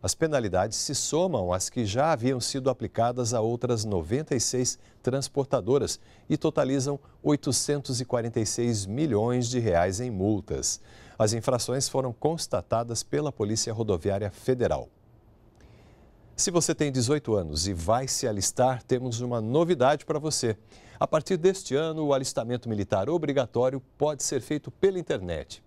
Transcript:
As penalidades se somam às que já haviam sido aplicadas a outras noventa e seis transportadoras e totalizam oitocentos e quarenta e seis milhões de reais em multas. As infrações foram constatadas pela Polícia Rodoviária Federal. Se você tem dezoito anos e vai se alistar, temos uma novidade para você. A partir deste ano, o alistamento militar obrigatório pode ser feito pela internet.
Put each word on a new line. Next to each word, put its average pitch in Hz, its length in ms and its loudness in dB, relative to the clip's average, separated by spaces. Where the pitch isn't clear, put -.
As - 160 -2
penalidades 113 600 2
se - 180 -2
somam 143 560 0
às 92 160 0
que 123 160 -2
já 127 280 2
haviam 127 280 0
sido 131 300 -2
aplicadas 120 640 -2
a 117 60 2
outras 117 440 0
noventa 104 500 -2
e 120 60 2
seis 123 380 -2
transportadoras 131 1000 0
e 151 80 0
totalizam 139 640 0
oitocentos 143 760 0
e 127 40 -4
quarenta 117 360 0
e 107 60 2
seis 117 380 0
milhões 120 640 0
de 123 120 0
reais 95 400 2
em 123 100 -4
multas. 95 680 -2
As 107 160 2
infrações 123 560 -2
foram 131 240 -2
constatadas 120 920 -2
pela 147 260 -2
Polícia 107 420 -2
Rodoviária 101 580 -2
Federal. 110 580 0
Se - 160 -2
você 170 240 2
tem 147 160 0
dezoito 131 440 2
anos 82 340 -2
e 101 40 0
vai 110 360 0
se - 180 -2
alistar, 120 560 0
temos 123 380 -2
uma 123 200 -2
novidade 143 640 2
para 151 140 -2
você. 139 380 -2
A - 80 2
partir 156 300 0
deste 175 400 2
ano, 160 300 0
o 139 80 4
alistamento 123 540 -2
militar 101 400 0
obrigatório 135 720 0
pode 147 280 -2
ser 135 160 -2
feito 151 280 -6
pela 190 300 2
internet. 90 680 -6